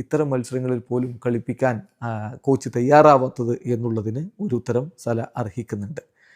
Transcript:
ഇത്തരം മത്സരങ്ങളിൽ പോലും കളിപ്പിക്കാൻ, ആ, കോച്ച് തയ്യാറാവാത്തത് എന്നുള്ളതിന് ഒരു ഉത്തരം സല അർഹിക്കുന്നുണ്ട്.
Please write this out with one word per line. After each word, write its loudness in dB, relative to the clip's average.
ഇത്തരം 0
മത്സരങ്ങളിൽ -2
പോലും 0
കളിപ്പിക്കാൻ, 0
ആ, -4
കോച്ച് 2
തയ്യാറാവാത്തത് 6
എന്നുള്ളതിന് -2
ഒരു -2
ഉത്തരം -2
സല -2
അർഹിക്കുന്നുണ്ട്. -8